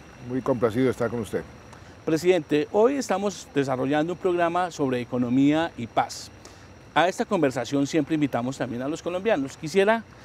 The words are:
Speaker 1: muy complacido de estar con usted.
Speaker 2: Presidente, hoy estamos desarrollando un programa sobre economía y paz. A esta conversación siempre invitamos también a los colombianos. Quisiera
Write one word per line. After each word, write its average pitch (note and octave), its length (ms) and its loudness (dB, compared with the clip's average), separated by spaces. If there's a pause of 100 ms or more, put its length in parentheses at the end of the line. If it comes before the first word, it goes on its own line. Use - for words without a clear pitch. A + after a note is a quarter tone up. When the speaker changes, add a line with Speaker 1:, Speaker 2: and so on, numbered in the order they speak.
(300)
Speaker 1:
muy B2 140 -4
complacido A#2+ 420 2
de B2+ 60 4
estar A#2 180 -2
con A#2 120 -4
usted. F#2+ 220 -4 (640)
Speaker 2:
Presidente, D#3+ 680 2
hoy A#3+ 260 4
estamos G3+ 580 -4
desarrollando C#3 580 0
un F3 60 -10
programa F3 520 0
sobre C3 300 -2
economía C3+ 760 2
y A#2 100 -8
paz. - 440 -4 (640)
A E3 140 4
esta A3 160 -2
conversación C#3 640 0
siempre D#3 280 0
invitamos C3+ 420 -2
también A#2+ 260 -6
a C3+ 60 -6
los D#3+ 140 -8
colombianos. F3+ 540 -2
Quisiera G3 460 2 (220)